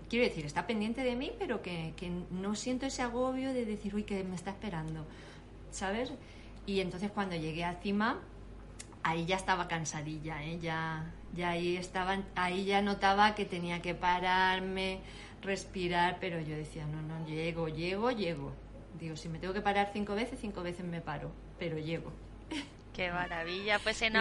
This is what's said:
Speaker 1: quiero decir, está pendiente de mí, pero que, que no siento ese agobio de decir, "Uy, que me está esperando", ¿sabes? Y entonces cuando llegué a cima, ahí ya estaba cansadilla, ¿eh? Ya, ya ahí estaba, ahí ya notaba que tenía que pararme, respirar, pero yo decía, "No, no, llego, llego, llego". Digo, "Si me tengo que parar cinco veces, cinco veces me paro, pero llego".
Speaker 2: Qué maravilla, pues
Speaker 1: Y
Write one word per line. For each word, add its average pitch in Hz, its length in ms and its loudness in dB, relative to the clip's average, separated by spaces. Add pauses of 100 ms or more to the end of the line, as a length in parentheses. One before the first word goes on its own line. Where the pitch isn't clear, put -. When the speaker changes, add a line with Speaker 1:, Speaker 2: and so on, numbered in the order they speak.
Speaker 1:
quiero 240 180 4
decir, 160 200 -2
está 175 200 -2
pendiente 226 360 0
de 240 140 2
mí, 277 220 -4
pero 247 240 0
que, 165 340 -4
que 180 140 -6 (200)
no 190 240 -2
siento 254 320 0
ese 269 160 -2
agobio 254 500 0
de 247 140 2
decir, 202 280 -2
"Uy, 208 100 0
que 196 200 -2
me 185 120 -2
está 180 140 -6
esperando", 160 540 -4 (680)
¿sabes? 226 420 -2 (540)
Y 196 140 2
entonces 180 300 0
cuando 190 260 0
llegué 160 280 -2
a 175 100 0
cima, 214 460 2 (840)
ahí 165 240 2
ya 185 100 4
estaba 185 320 2
cansadilla, 156 760 -2
¿eh? 165 160 -4
Ya, 160 520 -2 (220)
ya 175 160 2
ahí 175 260 2
estaba, 185 420 0 (180)
ahí 180 300 2
ya 196 160 6
notaba 202 520 8
que 208 100 0
tenía 175 380 -2
que 175 120 0
pararme, 185 1040 4 (420)
respirar, 180 800 2
pero 170 200 -2
yo 151 160 -2
decía, 151 300 -6
"No, 156 160 -2
no, 160 240 -4
llego, 160 420 0
llego, 185 420 0
llego". 165 420 0 (460)
Digo, 160 180 -6
"Si 170 120 -8
me 160 100 -4
tengo 180 160 -2
que 208 80 0
parar 202 300 4
cinco 202 220 -2
veces, 247 260 -2
cinco 196 220 -4
veces 175 240 -4
me 170 160 -4
paro, 147 280 -4 (280)
pero 160 200 -2
llego". 156 340 -4 (800)
Speaker 2:
Qué 180 180 -2
maravilla, 180 720 2
pues 214 200 0 (120)
Speaker 1:
Y 220 80 8